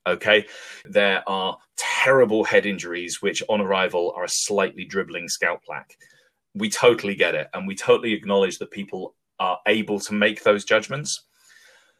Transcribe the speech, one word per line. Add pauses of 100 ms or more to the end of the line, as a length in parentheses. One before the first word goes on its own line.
okay? (380)
There
are (180)
terrible
head
injuries,
which
on
arrival
are
a
slightly
dribbling
scalp
lack. (580)
We
totally
get
it,
and
we
totally
acknowledge
that
people (240)
are
able
to
make
those
judgments. (760)